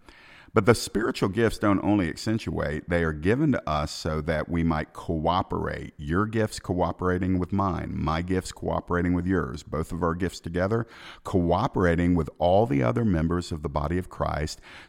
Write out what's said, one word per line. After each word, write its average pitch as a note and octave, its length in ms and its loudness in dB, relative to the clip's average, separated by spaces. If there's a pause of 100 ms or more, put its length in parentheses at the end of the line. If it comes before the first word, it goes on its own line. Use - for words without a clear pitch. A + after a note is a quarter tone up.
(540)
But G#2 120 4
the A#2 100 8
spiritual - 540 -2
gifts G#2+ 280 2
don't G#2 240 2
only G2 260 2
accentuate, D#2 800 -4
they E2+ 140 2
are D#2+ 100 0
given A2 400 2
to - 160 -2
us D2+ 220 -2
so D#2 300 -4
that D#2 280 -2
we E2 140 0
might D#2 300 0
cooperate. D#2+ 1040 -4
Your D#2+ 300 0
gifts A2 340 -2
cooperating F2+ 800 0
with F2+ 120 -4
mine, F#2 440 -2
my D#2 260 0
gifts F#2 300 -2
cooperating F2 600 0
with F2 120 0
yours, F2+ 380 0
both - 260 -4
of E2+ 140 -4
our E2 100 2
gifts F2 240 -4
together, F#2+ 480 0 (380)
cooperating F2 880 2
with D#2+ 240 0
all F#2 280 6
the C3+ 180 2
other A#2+ 200 2
members E2+ 460 0
of D#2+ 120 -8
the D2+ 60 -4
body D2+ 300 -2
of F2+ 100 -8
Christ D2 520 -4 (280)